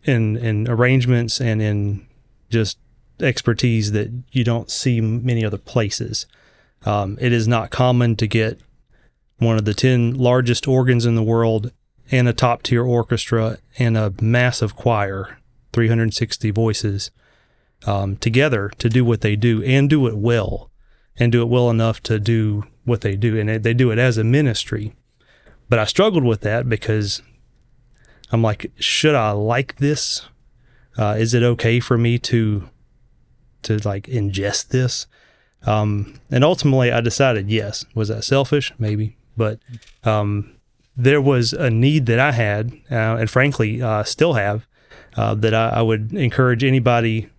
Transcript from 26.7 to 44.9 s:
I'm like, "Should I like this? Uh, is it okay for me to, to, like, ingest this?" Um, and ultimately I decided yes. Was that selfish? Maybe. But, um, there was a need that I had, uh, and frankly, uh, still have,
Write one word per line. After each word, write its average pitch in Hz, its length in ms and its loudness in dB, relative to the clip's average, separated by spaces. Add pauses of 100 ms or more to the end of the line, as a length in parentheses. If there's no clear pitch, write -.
I'm 113 120 2
like, 107 360 -2
"Should - 380 0
I 107 160 0
like 117 440 -2
this? - 500 -4 (680)
Uh, 107 220 0
is 113 160 0
it 120 80 4
okay 120 380 2
for 120 180 0
me 117 220 2
to, 107 480 -2 (960)
to, 107 200 0
like, 101 220 -6
ingest 101 600 -4
this?" 127 380 -2 (600)
Um, 104 540 -2 (100)
and 123 140 2
ultimately 135 480 2
I 117 80 0
decided 117 500 0
yes. 107 340 -4 (100)
Was 110 140 -2
that 110 140 -6
selfish? 139 560 0
Maybe. 107 380 -4 (200)
But, 110 220 -2 (460)
um, 104 480 -2 (440)
there 135 240 4
was 127 320 2
a 139 160 -2
need 131 380 2
that 117 120 2
I 143 140 2
had, 110 400 -2 (180)
uh, 113 280 0
and 110 100 -2
frankly, 123 540 0
uh, 110 220 -2
still 160 300 0
have, 104 320 -2 (480)